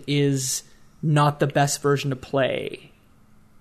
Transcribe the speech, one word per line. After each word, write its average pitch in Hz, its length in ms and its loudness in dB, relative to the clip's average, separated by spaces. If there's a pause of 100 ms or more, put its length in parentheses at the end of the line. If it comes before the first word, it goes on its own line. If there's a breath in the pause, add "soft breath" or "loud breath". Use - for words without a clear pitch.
is 139 560 0 (400)
not 151 380 2
the 147 80 2
best 143 340 0
version 143 280 0
to 131 60 -4
play, - 760 -4 (680)